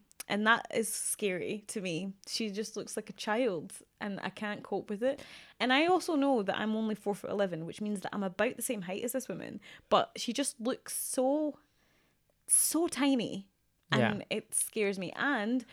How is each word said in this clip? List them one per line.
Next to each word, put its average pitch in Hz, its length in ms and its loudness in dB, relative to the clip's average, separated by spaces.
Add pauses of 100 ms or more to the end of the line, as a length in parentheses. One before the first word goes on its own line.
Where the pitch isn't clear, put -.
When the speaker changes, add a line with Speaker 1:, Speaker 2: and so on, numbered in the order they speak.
(280)
Speaker 1:
and 208 200 0
that 226 260 6
is 220 180 0
scary 185 760 -2
to 214 140 -6
me. 185 320 -4 (140)
She 220 220 -2
just 214 280 -6
looks - 180 -8
like - 140 -6
a 196 40 -12
child, 208 600 0 (260)
and 202 240 -6
I 185 60 -4
can't 208 340 -8
cope - 260 -4
with 208 140 -4
it. 277 180 0 (380)
And 254 140 2
I 294 140 6
also 359 280 4
know 269 280 4
that 185 140 0
I'm 214 180 0
only 220 200 0
four 202 200 -2
foot - 160 -8
eleven, 180 340 0
which - 160 -10
means 208 200 -2
that - 120 -6
I'm 202 100 -2
about 208 320 0
the 240 60 -12
same 208 220 -2
height 185 200 -4
as 240 100 -2
this 254 140 -4
woman, 175 320 -8 (300)
but - 260 4
she - 180 -4
just - 280 -2
looks - 340 -4
so, 285 640 0 (880)
so - 400 4
tiny, 240 600 2 (440)
Speaker 2:
Yeah. 123 200 6
Speaker 1:
and - 180 -4
it - 240 -4
scares 202 460 0
me. 180 160 -6
And 247 580 0